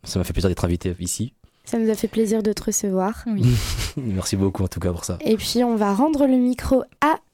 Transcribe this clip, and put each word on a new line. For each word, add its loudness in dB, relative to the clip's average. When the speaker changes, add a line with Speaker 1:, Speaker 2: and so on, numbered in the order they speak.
Speaker 1:
ça -6
m'a 0
fait -6
plaisir 2
d'être -2
invité -2
ici. -6
Speaker 2:
Ça -4
nous 2
a 2
fait -4
plaisir 0
de 0
te -8
recevoir. -2
Speaker 3:
Oui. 0
Speaker 1:
<laughs> -6
Merci -2
beaucoup, 2
en 0
tout -6
cas, 0
pour -6
ça. -4
Speaker 2:
Et 2
puis, 0
on 2
va 2
rendre 4
le 4
micro 2
à 4